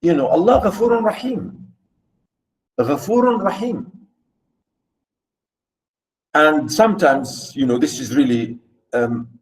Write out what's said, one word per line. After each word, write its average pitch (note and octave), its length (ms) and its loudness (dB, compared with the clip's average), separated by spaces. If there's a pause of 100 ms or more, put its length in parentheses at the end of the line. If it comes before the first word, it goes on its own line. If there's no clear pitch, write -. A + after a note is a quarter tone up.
you E3+ 120 2
know, C#3 140 0
Allah G#3+ 360 2
Ghafurun A3+ 400 0
Rahim. - 720 -6 (1040)
Ghafurun G#3+ 640 0
Rahim. G#3 480 -4 (2500)
And D3+ 380 2
sometimes, D#3 840 0
you C#3 100 -2
know, B2 120 2
this C3 220 -2
is B2 160 -8
really, A#2+ 440 0 (340)
um A#2+ 340 -2 (140)